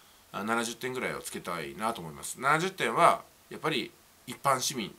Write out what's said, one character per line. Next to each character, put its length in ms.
あ、 120
七 200
十 120
点 180
ぐ 60
ら 100
い 60
を 60
つ 100
け 80
た 220
い 140
な 180
と 80
思 100
い 20
ま 100
す。 160
七 200
十 120
点 220
は、 300
や 80
っ 40
ぱ 80
り 220
一 160
般 180
市 160
民 240